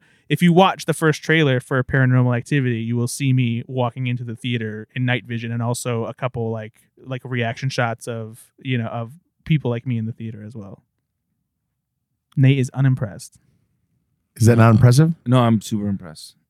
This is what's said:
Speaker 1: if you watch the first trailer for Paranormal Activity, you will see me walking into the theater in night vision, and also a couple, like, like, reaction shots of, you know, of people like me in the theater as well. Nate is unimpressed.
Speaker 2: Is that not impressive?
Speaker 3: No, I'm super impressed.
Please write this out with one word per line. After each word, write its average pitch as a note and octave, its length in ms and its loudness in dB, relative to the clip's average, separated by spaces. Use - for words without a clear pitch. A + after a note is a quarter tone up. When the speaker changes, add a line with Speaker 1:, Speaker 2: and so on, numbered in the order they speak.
Speaker 1:
if D3+ 120 -2
you F3 120 6
watch F3+ 320 4
the D#3+ 80 0
first - 280 0
trailer D3 380 2
for C3 220 -2
Paranormal B2+ 540 2
Activity, B2 460 -2
you A#2 140 -4
will A#2+ 120 -2
see C3+ 260 -2
me A#2+ 320 0
walking B2+ 400 -4
into B2 180 -4
the A#2 120 -12
theater A2 580 -6
in B2+ 100 -4
night B2 220 0
vision, A#2 260 -8
and A#2 100 -4
also A#2 440 -4
a A2+ 80 -10
couple, A#2 360 -6
like, A2 240 -10
like, C3 260 -12
reaction A#2+ 440 -4
shots A#2+ 400 -4
of, A2+ 500 -12
you B2+ 200 -4
know, A2+ 80 -4
of A#2 260 -10
people D3 260 0
like A#2 160 -6
me B2 120 -2
in A2 80 -4
the A#2 60 -8
theater A2+ 300 -14
as G#2+ 120 -18
well. G2 280 -18
Nate C#3 220 6
is C3 120 -2
unimpressed. C3 680 -4
Speaker 2:
Is A2+ 100 2
that A#2 120 8
not A2+ 120 8
impressive? B2 440 6
Speaker 3:
No, B2+ 140 4
I'm A2+ 220 4
super G#2 260 -6
impressed. F#2 460 -10